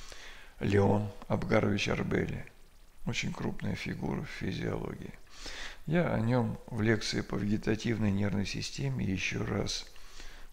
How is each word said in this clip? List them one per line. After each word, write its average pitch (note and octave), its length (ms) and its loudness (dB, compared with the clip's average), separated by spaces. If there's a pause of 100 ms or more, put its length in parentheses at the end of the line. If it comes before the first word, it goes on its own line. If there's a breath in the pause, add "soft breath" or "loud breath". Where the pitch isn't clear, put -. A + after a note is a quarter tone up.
(580 loud breath)
Леон G2+ 500 6 (200)
Абгарович G#2+ 640 4
Арбели. - 540 0 (640)
Очень - 260 0
крупная - 440 -2
фигура - 460 -2
в - 60 -8
физиологии. - 840 -4 (720 loud breath)
Я D#3+ 280 4
о A#2 60 2
нём A2+ 380 2 (100)
в A2+ 120 -2
лекции A2 400 4
по - 140 -4
вегетативной G#2+ 760 2
нервной G2+ 360 2
системе B2+ 580 -2
ещё G2+ 400 0
раз A2 420 0 (680 loud breath)